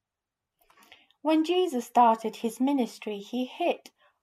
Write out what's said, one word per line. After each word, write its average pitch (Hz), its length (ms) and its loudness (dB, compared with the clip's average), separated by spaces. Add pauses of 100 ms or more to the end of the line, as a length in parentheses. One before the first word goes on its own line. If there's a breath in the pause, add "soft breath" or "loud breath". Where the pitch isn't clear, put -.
(1200 soft breath)
When 311 240 2
Jesus 330 400 0
started 226 520 2
his 226 220 -6
ministry, 247 600 -2
he 240 260 -6
hit - 460 -4 (320)